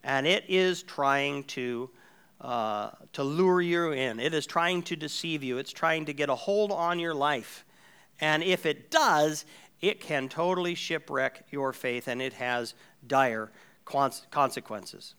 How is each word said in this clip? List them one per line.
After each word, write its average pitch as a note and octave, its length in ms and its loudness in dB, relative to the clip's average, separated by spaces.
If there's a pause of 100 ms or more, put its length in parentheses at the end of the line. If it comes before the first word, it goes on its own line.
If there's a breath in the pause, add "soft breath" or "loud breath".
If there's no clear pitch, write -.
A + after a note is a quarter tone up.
and C3+ 240 0
it F#3+ 220 2
is F#3 340 2
trying C#3 600 0
to, B2 460 -6 (500 soft breath)
uh, A2 500 -4 (220)
to C#3+ 100 -4
lure F3+ 380 4
you E3+ 320 0
in. C3 260 -2
It D3+ 160 0
is D3 120 0
trying F3 360 0
to E3+ 140 -6
deceive D#3 460 -6
you. B2+ 160 -2
It's C#3 140 -8
trying D#3+ 340 0
to D3+ 60 -6
get C#3+ 160 0
a C3 60 2
hold G3+ 380 0
on E3+ 260 0
your E3+ 160 -2
life. C#3 500 -2 (560 soft breath)
And D#3 220 4
if F#3 240 2
it - 240 -2
does, D#3 540 4 (360 loud breath)
it G#3 200 -2
can C3+ 280 -4
totally F3 460 0
shipwreck C#3+ 760 -4
your C3+ 220 -2
faith, B2 360 -4
and B2+ 140 -4
it C3 120 -4
has B2 400 -4 (320 soft breath)
dire A#2 440 2 (340 loud breath)
cons-, C#3 460 0
consequences. A#2+ 880 -2